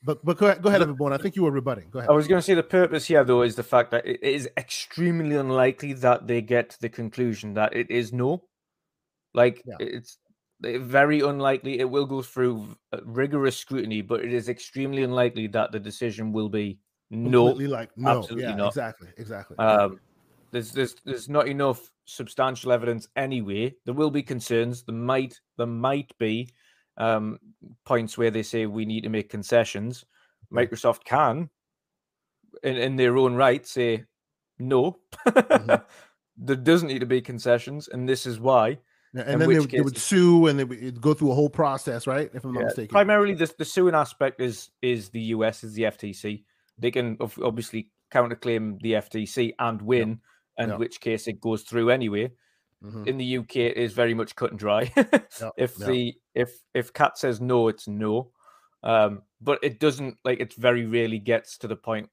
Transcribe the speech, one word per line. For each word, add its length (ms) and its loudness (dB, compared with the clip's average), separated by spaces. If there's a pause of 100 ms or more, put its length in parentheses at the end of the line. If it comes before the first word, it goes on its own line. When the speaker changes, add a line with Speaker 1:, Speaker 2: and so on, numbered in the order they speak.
Speaker 1:
But, 180 -4
but 140 0
go 100 4
ahead, 140 4
go 80 4
ahead, 120 6
Speaker 2:
The 60 4
Speaker 1:
Everborn. 260 -2
I 40 -2
think 180 -4
you 80 2
were 80 2
rebutting. 380 -4
Go 100 -8
ahead. 100 -4
Speaker 2:
I 40 10
was 140 4
gonna 140 4
say 120 2
the 80 4
purpose 440 2
here, 180 6
though, 180 6
is 140 2
the 80 -6
fact 280 4
that 140 0
it, 160 -4
it 140 2
is 200 -6
extremely 800 -2
unlikely 580 2
that 340 2
they 140 0
get 280 0
to 100 -20
the 100 -6
conclusion 680 -6
that 200 0
it 140 -4
is 240 -4
no. 300 -2 (920)
Like, 320 4
Speaker 1:
Yeah. 140 -16
Speaker 2:
it's, 400 -10 (440)
eh, 160 -6
very 420 4
unlikely 580 0
it 100 0
will 160 0
go 160 -6
through 420 -2
v-, 120 -16 (160)
uh, 140 -8
rigorous 520 -2
scrutiny, 440 -6
but 220 -2
it 80 -4
is 180 -2
extremely 540 -6
unlikely 440 0
that 240 -2
the 80 -6
decision 540 -8
will 160 -2
be 300 -6 (300)
no. 380 4
Speaker 1:
Completely 200 0
like, 300 -6
no. 220 2
Speaker 2:
Absolutely 300 -8
Speaker 1:
Yeah, 60 -6
Speaker 2:
not. 120 0
Speaker 1:
exactly, 400 -6 (100)
exactly. 400 -14
Speaker 2:
Um, 420 4 (520)
there's, 220 -6
there's, 220 -2 (100)
there's 240 -8
not 180 2
enough 420 -2 (160)
substantial 680 -4
evidence 420 -2
anyway. 580 -4 (120)
There 80 -6
will 180 0
be 100 -2
concerns. 640 -4
There 100 -12
might, 460 -4 (180)
there 80 -2
might 540 -4
be, 300 -2 (480)
um, 420 -2 (460)
points 340 -2
where 100 2
they 140 -4
say, 240 -4
"We 180 -6
need 160 -4
to 80 -8
make 180 -4
concessions." 760 -2 (460)
Speaker 1:
Yeah. 100 0
Speaker 2:
Microsoft 440 -2
can, 440 0 (1120)
in, 160 -2
in 200 -2
their 200 6
own 160 4
right, 320 2
say, 400 -2 (540)
"No, 400 0 (120)
<laughs> 140 -6
Speaker 1:
Mm-hmm. 580 4 (540)
Speaker 2:
there 180 -2
doesn't 320 4
need 120 -4
to 80 -4
be 120 2
concessions, 680 -2
and 200 -6
this 200 -2
is 120 -6
why." 380 4 (380)
Speaker 1:
Yeah, 80 -8
Speaker 2:
In 40 -8
Speaker 1:
and 20 -8
then 100 2
they 80 4
Speaker 2:
which 140 6
Speaker 1:
would, 100 -2
they 100 2
would 140 0
Speaker 2:
case 80 -8
Speaker 1:
sue, 420 8
and 140 4
they 60 0
would, 120 -10
it'd 240 -10
go 140 4
through 160 2
a 40 2
whole 140 4
process, 560 -2
right? 260 -2
If 140 -12
I'm 80 -8
not 60 -4
Speaker 2:
Yeah, 60 -2
Speaker 1:
mistaken. 240 -6
Speaker 2:
primarily, 440 4
the, 240 0
the 80 -6
suing 300 2
aspect 440 0
is, 300 -6 (140)
is 260 -2
the 120 -10
U 240 -2
S, 180 -4
is 100 -14
the 140 0
F 100 -4
T 160 -12
C. 320 -10 (320)
They 140 -2
can 280 -2
ob-, 220 -8
obviously 480 -6 (220)
counterclaim 720 -2
the 140 0
F 140 -2
T 160 -6
C 320 -2
and 240 -4
win, 280 0 (500)
Speaker 1:
Yep. 60 -2
Speaker 2:
in 40 -4
Speaker 1:
Yep. 100 -6
Speaker 2:
which 220 -6
case 260 -4
it 140 -10
goes 220 -4
through 260 0
anyway. 420 0 (520)
Speaker 1:
Mm-hmm. 240 -10
Speaker 2:
In 100 -4
the 80 -6
U 180 -4
K, 240 -2
it 100 -2
is 160 -2
very 200 2
much 220 -6
cut 160 -4
and 80 -12
dry. 360 0
<laughs> 60 6 (400)
Speaker 1:
Yep. 160 -10
Speaker 2:
If 220 -2
Speaker 1:
Yep. 80 -6
Speaker 2:
the, 260 -2 (220)
if, 240 -4 (140)
if 200 -4
cat 240 0
says 240 -2
no, 260 2
it's 200 -4
no. 440 -4 (520)
Um, 380 2 (200)
but 220 0
it 160 -4
doesn't, 440 -2
like, 160 0
it 160 -8
very 300 2
rarely 320 0
gets 420 -2
to 80 -12
the 80 -6
point 380 -6